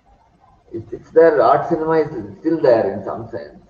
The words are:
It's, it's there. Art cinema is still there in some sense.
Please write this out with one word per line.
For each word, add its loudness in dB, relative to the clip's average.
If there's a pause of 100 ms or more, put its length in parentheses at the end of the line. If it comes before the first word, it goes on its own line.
(720)
It's, -14
it's -16
there. 4
Art 2
cinema -2
is 0 (280)
still -4
there 2
in -10
some -10
sense. -14 (120)